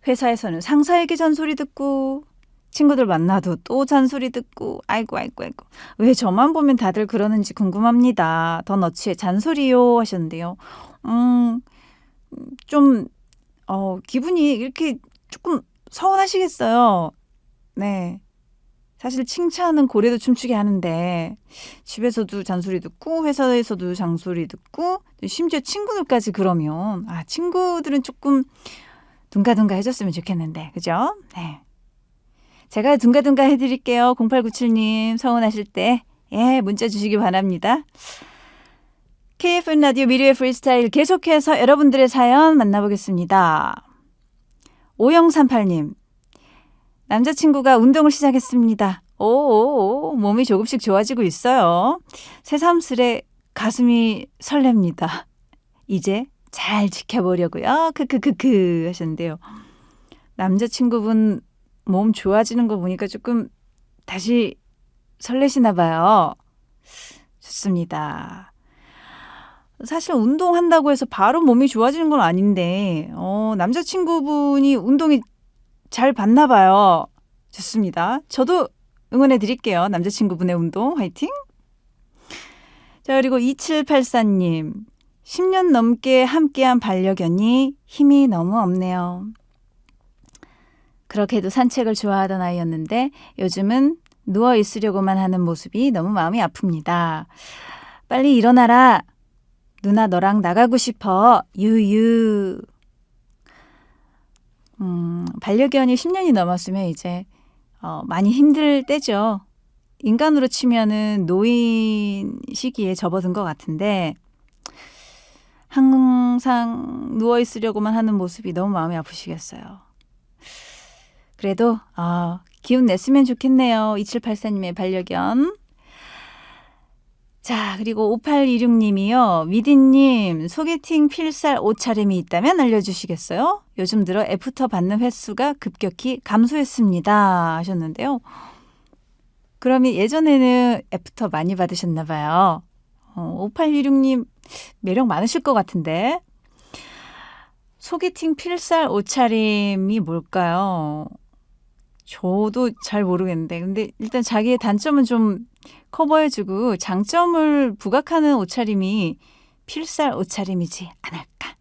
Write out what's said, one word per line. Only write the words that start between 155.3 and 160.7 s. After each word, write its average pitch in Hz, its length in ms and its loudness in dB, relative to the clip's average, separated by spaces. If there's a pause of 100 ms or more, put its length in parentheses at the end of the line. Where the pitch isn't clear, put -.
커버해주고 247 840 -2
장점을 294 960 0
부각하는 294 600 0
옷차림이 202 840 -2 (480)
필살 302 480 -4
옷차림이지 180 760 -6 (140)